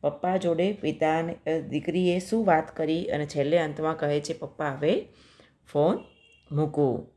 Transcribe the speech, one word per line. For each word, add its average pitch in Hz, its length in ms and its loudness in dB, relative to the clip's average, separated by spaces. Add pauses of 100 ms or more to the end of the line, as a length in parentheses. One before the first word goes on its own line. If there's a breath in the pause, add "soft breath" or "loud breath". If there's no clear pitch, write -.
પપ્પા 180 360 0
જોડે 180 360 2
પિતાને, 160 600 0
અ, 160 260 -2
દીકરીએ 175 600 0
શું 220 260 0
વાત 160 320 2
કરી 160 280 0
અને 147 200 -2
છેલ્લે 147 320 0
અંતમાં 156 400 -2
કહે 147 240 0
છે, 156 120 -6
"પપ્પા - 360 -6
હવે 151 380 0 (600 soft breath)
ફોન 165 320 2 (520)
મૂકું." 147 640 0